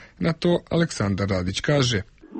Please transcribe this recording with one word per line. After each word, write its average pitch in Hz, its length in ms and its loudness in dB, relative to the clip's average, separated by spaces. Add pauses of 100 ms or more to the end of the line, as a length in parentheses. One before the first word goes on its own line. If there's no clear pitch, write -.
(200)
Na 170 140 0
to 175 260 2 (120)
Aleksandar 101 580 0
Radić 92 320 -2
kaže: 123 400 2 (380)